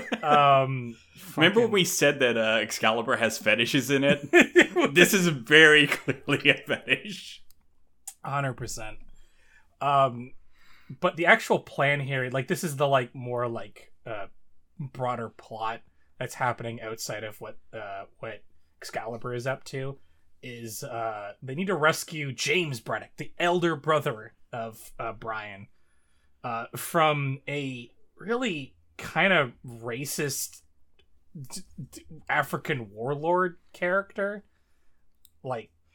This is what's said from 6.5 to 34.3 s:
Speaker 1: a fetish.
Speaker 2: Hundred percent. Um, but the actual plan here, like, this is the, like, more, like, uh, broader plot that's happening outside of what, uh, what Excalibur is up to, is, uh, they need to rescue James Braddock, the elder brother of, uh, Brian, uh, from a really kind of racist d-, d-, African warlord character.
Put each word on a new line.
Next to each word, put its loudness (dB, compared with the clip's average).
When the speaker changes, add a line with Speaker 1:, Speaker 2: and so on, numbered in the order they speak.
Speaker 1:
a 8
fetish. -6
Speaker 2:
Hundred -4
percent. -10
Um, 2
but 0
the 0
actual 6
plan 0
here, -4
like, -4
this -2
is -2
the, 2
like, 2
more, -4
like, -12
uh, -8
broader -6
plot -8
that's -8
happening -4
outside -8
of -12
what, -14
uh, -12
what -12
Excalibur -10
is -6
up -6
to, -8
is, -12
uh, -8
they -10
need -4
to 0
rescue -2
James -2
Braddock, -6
the -8
elder 2
brother 0
of, -10
uh, -6
Brian, -10
uh, -6
from 0
a -8
really -6
kind 0
of 2
racist -8
d-, -12
d-, -20
African -4
warlord -2
character. -4